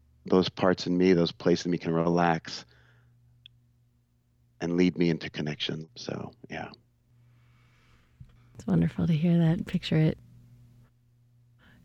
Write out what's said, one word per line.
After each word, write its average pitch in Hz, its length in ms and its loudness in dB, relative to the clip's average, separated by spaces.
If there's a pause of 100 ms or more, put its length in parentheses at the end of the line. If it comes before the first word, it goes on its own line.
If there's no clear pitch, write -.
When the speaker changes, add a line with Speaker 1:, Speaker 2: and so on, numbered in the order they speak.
(260)
Speaker 1:
those 92 220 2
parts - 380 -2
in 90 100 0
me, 90 160 4
those 85 200 2
places - 340 0
in 87 60 -2
me 85 60 -2
can 82 140 -4
relax 85 720 0 (2000)
and 85 160 -2
lead 90 200 2
me 85 140 2
into 80 200 -4
connection. 76 680 -8
So, - 360 -10 (180)
yeah. - 180 -10 (1900)
Speaker 2:
It's - 120 -16
wonderful 170 400 0
to 170 60 2
hear 170 260 2
that 165 200 2
and - 80 -8
picture - 320 -4
it. 156 200 2 (1700)